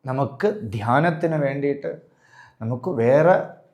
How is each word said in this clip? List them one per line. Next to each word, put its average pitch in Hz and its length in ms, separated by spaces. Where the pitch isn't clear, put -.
നമുക്ക് 139 380
ധ്യാനത്തിന് 156 680
വേണ്ടിയിട്ട്, 143 460
നമുക്ക് 123 280
വേറെ 151 340